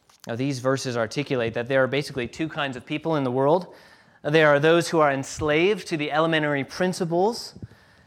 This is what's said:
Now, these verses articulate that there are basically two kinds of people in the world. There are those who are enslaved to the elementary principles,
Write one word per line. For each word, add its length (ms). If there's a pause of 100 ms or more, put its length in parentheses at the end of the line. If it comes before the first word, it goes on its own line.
(260)
Now, 100
these 240
verses 360
articulate 580
that 140
there 140
are 60
basically 400
two 200
kinds 280
of 100
people 300
in 80
the 60
world. 440 (480)
There 260
are 120
those 280
who 120
are 100
enslaved 800
to 80
the 160
elementary 520
principles, 920 (520)